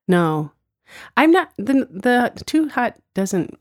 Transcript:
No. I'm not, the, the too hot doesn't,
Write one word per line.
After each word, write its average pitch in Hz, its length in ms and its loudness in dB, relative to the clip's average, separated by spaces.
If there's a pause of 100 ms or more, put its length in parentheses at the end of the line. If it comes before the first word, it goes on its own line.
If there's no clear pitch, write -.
No. 160 420 0 (680)
I'm 302 140 4
not, 349 260 2
the, 254 340 0
the 240 420 0 (120)
too 311 240 0
hot 247 280 -4 (180)
doesn't, 190 460 -4